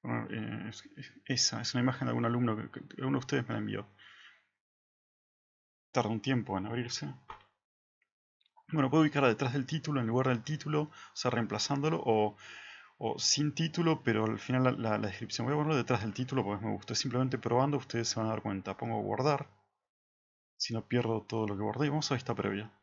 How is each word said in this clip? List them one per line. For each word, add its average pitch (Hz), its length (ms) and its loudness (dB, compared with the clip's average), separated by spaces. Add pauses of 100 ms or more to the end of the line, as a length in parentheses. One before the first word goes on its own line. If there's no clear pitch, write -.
Poner, 117 320 -4
eh, 113 360 -6
es, - 160 -16 (120)
es, - 160 -16 (120)
esa, 120 360 0
es - 120 -6
una 123 100 2
imagen 127 220 2
de 120 40 0
algún 120 160 0
alumno 117 320 2
que, - 120 -8
que - 280 -14
alguno 131 200 0
de 127 40 0
ustedes 131 260 -2
me 117 60 -4
la 110 60 -2
envió. 104 280 -6 (2000)
Tarda 113 160 2
un 110 100 -2
tiempo 113 380 0
en 95 100 -4
abrirse. 120 460 -6 (1500)
Bueno, 139 220 2
puedo 156 140 6
ubicarla 147 260 6
detrás 120 240 2
del 135 120 0
título, 147 360 0
en 113 60 0
lugar 123 200 4
del 117 160 2
título, 151 380 -2
o 151 100 -4 (220)
sea, - 180 0
reemplazándolo, 127 720 0
o, 107 300 4 (640)
o 113 200 -4
sin 147 380 2
título, 160 480 2
pero 110 220 4
al 110 140 0
final 127 260 2
la, 127 60 6
la, 110 260 0
la 107 100 -2
descripción. 113 400 -6
Voy 143 60 0
a - 20 0
ponerlo 151 220 2
detrás 117 240 2
del 104 120 -2
título 127 300 -2
porque 101 220 -2
me 107 80 -2
gustó. 101 180 -8
Es - 80 -2
simplemente 127 380 0
probando, 127 400 2
ustedes 117 320 -2
se - 100 -2
van 110 80 0
a 110 40 0
dar 107 100 -2
cuenta. 98 340 -4
Pongo 113 260 -2
guardar. 131 460 0 (1120)
Si - 160 -4
no 110 140 -4
pierdo 113 340 2
todo 110 260 -2
lo 101 80 -2
que 98 60 -4
guardé, 113 280 0
vamos 151 220 -2
a 139 40 2
vista 120 180 -4
previa. 101 380 -2 (100)